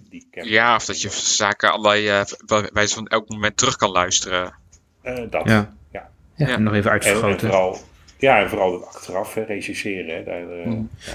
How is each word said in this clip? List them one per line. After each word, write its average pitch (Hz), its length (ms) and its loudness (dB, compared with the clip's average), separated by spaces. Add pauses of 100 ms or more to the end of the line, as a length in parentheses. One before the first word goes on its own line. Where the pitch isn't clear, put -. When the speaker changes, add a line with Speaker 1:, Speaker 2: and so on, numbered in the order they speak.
(100)
Speaker 1:
die - 200 -20
camera 87 240 -10
Speaker 2:
Ja, 117 200 4
of 107 100 0
dat - 180 -6
je 104 80 -4
zaken - 600 0
allerlei, 104 360 2
eh, 101 140 4 (240)
bij 107 260 0
wijze 104 220 0
van 110 120 -8
elk 110 220 0
moment 107 280 -4
terug 123 200 0
kan 104 140 2
luisteren. 90 640 0 (480)
Speaker 1:
Eh, 127 120 -8 (160)
dat. 80 140 0
Speaker 3:
Ja. 110 80 4
Speaker 1:
Ja. 104 180 2 (200)
Speaker 4:
Ja. - 180 -14 (260)
Speaker 2:
Ja. 151 200 0
Speaker 3:
En 107 80 2
nog 107 120 2
even 104 160 2
Speaker 1:
En, 107 60 6
en 104 100 0
Speaker 3:
uitvergroten. 104 420 2
Speaker 1:
vooral, 95 280 4 (420)
ja, 131 240 6
en 92 60 0
vooral 95 240 0
dat 90 140 -8
achteraf, - 480 -8
hè, 110 80 -4
registreren, 95 720 -8
hè, - 80 -10
daar, 87 260 -10 (100)
eh, 85 60 -8
Speaker 2:
Mm. 110 220 -4 (100)
Speaker 1:
ja. - 160 -14